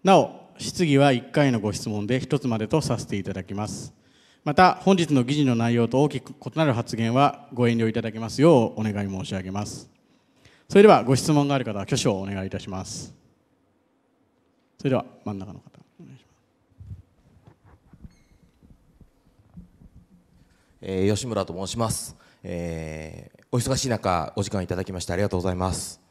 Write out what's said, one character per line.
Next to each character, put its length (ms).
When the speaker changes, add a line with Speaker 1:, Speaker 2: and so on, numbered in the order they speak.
Speaker 1:
な 120
お、 400
質 300
疑 100
は 160
一 180
回 220
の 80
ご 120
質 160
問 180
で 140
一 180
つ 100
ま 80
で 120
と 120
さ 180
せ 80
て 100
い 60
た 100
だ 120
き 80
ま 160
す。 240
ま 100
た、 260
本 160
日 160
の 120
議 100
事 100
の 120
内 180
容 140
と 140
大 60
き 120
く 120
異 260
な 60
る 80
発 240
言 160
は 400
ご 160
遠 80
慮 120
い 40
た 80
だ 100
き 80
ま 120
す 100
よ 360
う 40
お 20
願 100
い 60
申 160
し 80
上 80
げ 80
ま 160
す。 240
そ 80
れ 60
で 60
は、 160
ご 120
質 160
問 160
が 60
あ 40
る 60
方 120
は 60
挙 180
手 80
を 120
お 40
願 200
い 20
い 40
た 80
し 120
ま 140
す。 300
そ 60
れ 60
で 60
は、 80
真 100
ん 40
中 140
の 60
方、 60
お 40
願 100
い 40
し 60
ま 60
す。 80
Speaker 2:
え 280
ー、 40
吉 140
村 180
と 80
申 180
し 60
ま 140
す。 260
え 920
ー、 140
お 80
忙 180
し 100
い 20
中、 480
お 80
時 60
間 120
い 60
た 80
だ 80
き 80
ま 80
し 60
て 60
あ 40
り 60
が 60
と 80
う 40
ご 60
ざ 60
い 40
ま 160
す。 280